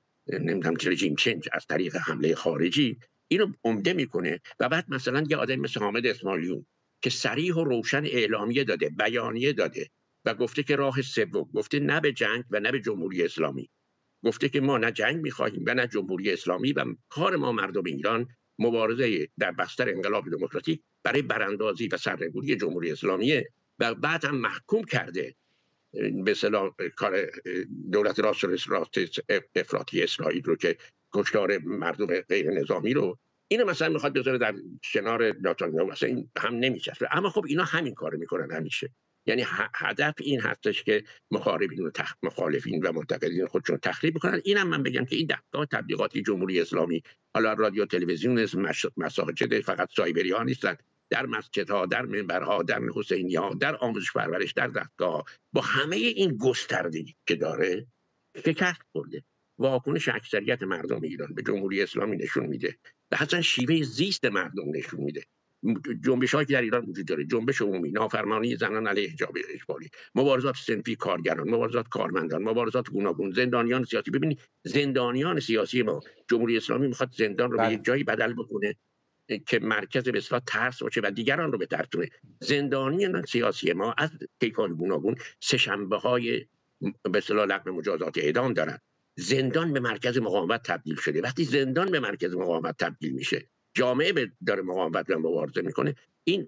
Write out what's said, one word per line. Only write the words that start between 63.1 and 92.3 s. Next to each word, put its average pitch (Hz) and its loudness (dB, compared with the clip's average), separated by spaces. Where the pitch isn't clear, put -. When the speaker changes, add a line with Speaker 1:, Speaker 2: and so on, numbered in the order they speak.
Speaker 1:
و - 2
اصلاً 175 2
شیوهٔ 160 2
زیست 135 -2
مردم 92 -2
نشون - -6
می‌ده. 73 -4
جنبش‌هایی 131 2
که 135 2
در 127 4
ایران 117 0
وجود 92 -8
داره، 85 0
جنبش 117 0
عمومی، 92 0
نافرمانی 107 0
زنان 110 0
علیه 101 0
حجاب - -4
اجباری، 71 -10
مبارزات 131 4
صنفی 107 -2
کارگران، 85 -2
مبارزات 117 0
کارمندان، 85 -2
مبارزات 113 0
گوناگون، 98 0
زندانیان 123 2
سیاسی. 110 -2
ببینید، 139 0
زندانیان 139 2
سیاسی 117 2
ما، 82 0
جمهوری 117 4
اسلامی 120 2
می‌خواد 123 -2
زندان 113 2
رو - 0
به 110 4
Speaker 2:
بله. 113 4
Speaker 1:
یک 107 -4
جایی 135 2
بدل 113 0
بکنه 104 -4
که 117 2
مرکز، 110 0
به 113 0
اصطلاح، 120 -2
ترس 123 -2
باشه 117 0
و 101 0
دیگران 135 0
رو 117 0
به 90 0
ترسونه. - -2
زندانیان 143 0
سیاسی 107 2
ما 101 0
از 151 2
کیفان 107 0
گوناگون 90 0
سه‌شنبه‌های، 117 0
به 98 4
اصطلاح، 104 4
لغو 98 0
مجازات 85 -2
اعدام 78 2
دارن. 78 0
زندان 135 2
به 135 2
مرکز 120 0
مقاومت 101 2
تبدیل 80 -2
شده. 80 0
وقتی 131 0
زندان 143 2
به 160 2
مرکز 95 -2